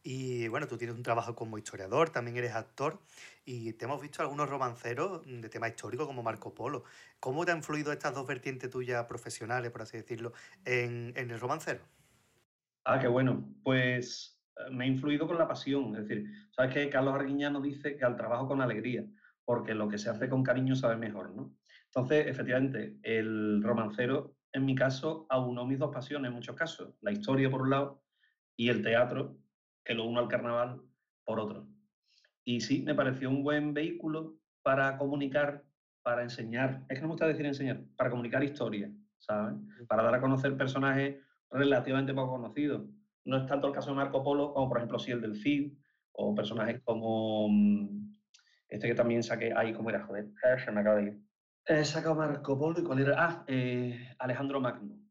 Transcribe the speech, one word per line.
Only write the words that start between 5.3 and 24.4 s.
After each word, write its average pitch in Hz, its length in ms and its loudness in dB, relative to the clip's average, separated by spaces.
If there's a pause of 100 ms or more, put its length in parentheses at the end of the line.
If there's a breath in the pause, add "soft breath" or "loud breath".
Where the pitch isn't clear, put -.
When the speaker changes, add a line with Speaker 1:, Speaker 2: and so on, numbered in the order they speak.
Speaker 1:
tema 113 220 -4
histórico 120 360 -6
como 131 180 -8
Marco 110 300 -6
Polo. 127 300 -6 (380 loud breath)
¿Cómo 147 240 -2
te 175 60 4
han 165 80 2
influido 151 340 -4
estas 139 200 -4
dos 135 140 -6
vertientes 131 420 -6
tuyas 123 360 -2
profesionales, 120 680 -6
por 113 100 -14
así 110 140 -12
decirlo, 113 380 -8 (320 loud breath)
en, 120 500 -2
en 123 160 -6
el 113 80 -8
romancero? 135 460 -4 (1000)
Speaker 2:
Ah, 127 140 4
qué 127 80 2
bueno. 127 420 2 (140)
Pues, 127 800 0 (160)
eh, 131 140 -10
me 123 120 -4
ha 131 40 2
influido 147 380 2
con 170 120 0
la 160 100 6
pasión. 131 480 -2
Es 104 120 -6
decir, 110 180 -4 (260 loud breath)
sabes 127 220 2
que 143 160 2
Carlos 135 260 2
Arguiñano 143 460 0
dice 143 340 -4
que - 80 0
al 120 140 4
trabajo 120 300 0
con 135 140 2
alegría, 113 440 0 (400 loud breath)
porque 110 280 0
lo 104 140 0
que 104 100 -2
se 117 120 -2
hace 131 200 -2
con 131 140 4
cariño 131 320 4
sabe 117 220 2
mejor, 101 360 -6
¿no? 135 220 -12 (300 soft breath)
Entonces, 143 420 2
efectivamente, 127 760 0
el 107 600 2
romancero, 120 720 0 (160)